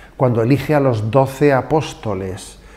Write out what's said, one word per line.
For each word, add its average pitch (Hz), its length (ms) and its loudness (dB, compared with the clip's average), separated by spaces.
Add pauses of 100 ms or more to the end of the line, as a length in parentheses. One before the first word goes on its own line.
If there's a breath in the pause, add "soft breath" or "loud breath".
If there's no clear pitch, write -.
(160 loud breath)
Cuando 120 280 2
elige 139 320 2
a 143 40 4
los 113 300 0
doce 135 420 2
apóstoles, 110 1080 -4 (180 loud breath)